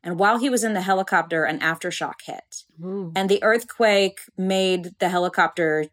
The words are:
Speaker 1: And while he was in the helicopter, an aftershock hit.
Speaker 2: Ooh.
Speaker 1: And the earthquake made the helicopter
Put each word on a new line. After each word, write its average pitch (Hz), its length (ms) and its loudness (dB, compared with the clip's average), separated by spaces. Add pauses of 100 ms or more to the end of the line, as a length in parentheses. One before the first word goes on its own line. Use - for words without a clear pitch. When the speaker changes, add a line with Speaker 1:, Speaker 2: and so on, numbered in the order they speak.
Speaker 1:
And 170 160 -6
while 208 180 4
he 262 120 0
was 240 140 0
in 220 100 -2
the 185 80 -2
helicopter, 185 640 0
an 156 160 -2
aftershock 165 680 -4
hit. - 380 -16 (180)
Speaker 2:
Ooh. 185 340 -8
Speaker 1:
And 190 140 0
the 202 140 4
earthquake 208 760 2 (180)
made 185 640 0
the 180 100 0
helicopter 170 840 0